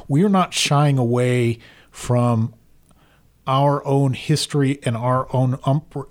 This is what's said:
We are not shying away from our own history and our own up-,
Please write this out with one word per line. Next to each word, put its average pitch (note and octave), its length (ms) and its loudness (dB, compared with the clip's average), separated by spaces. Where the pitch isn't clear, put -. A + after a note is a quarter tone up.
We C#3+ 140 2
are G#3 60 2
not F#3 240 0
shying C#3+ 440 2
away B2 600 0
from A#2+ 640 0
our C#3 360 0
own C#3 300 0
history C#3 720 -2
and A#2+ 120 -2
our B2+ 400 -2
own B2+ 300 0
up-, C#3 300 -2